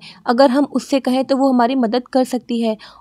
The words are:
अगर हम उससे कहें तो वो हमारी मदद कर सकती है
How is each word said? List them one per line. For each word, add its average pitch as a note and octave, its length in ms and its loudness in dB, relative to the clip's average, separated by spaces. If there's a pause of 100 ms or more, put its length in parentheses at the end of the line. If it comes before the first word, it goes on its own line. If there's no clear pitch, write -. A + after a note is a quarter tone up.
(240)
अगर B3+ 240 4
हम C#4 160 2
उससे - 340 -2
कहें C4 260 -2
तो C4+ 120 -2
वो C4+ 120 2
हमारी B3 280 2
मदद A#3+ 300 -2
कर B3+ 180 0
सकती A#3+ 360 -6
है A3 140 -2 (260)